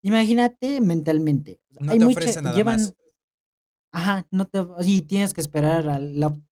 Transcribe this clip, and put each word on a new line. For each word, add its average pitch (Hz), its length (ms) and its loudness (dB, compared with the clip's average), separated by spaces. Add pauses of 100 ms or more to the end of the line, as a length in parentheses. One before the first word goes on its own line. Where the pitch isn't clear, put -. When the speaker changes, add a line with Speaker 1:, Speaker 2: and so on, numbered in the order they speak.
Speaker 1:
imagínate 240 760 0
mentalmente, 156 800 0 (180)
Speaker 2:
No 147 140 -2
Speaker 1:
hay 233 40 4
Speaker 2:
te 226 60 6
Speaker 1:
mucha, - 20 -
Speaker 2:
ofrece 247 360 0
nada 139 200 0
más. 220 220 0
Speaker 1:
llevan, 190 120 -6 (960)
ajá, 185 400 -4
no 190 160 0
te, 190 180 -4 (200)
y 190 180 2
tienes 196 300 -2
que 165 80 -8
esperar 151 480 0
a 143 100 -2
la 147 360 -2 (160)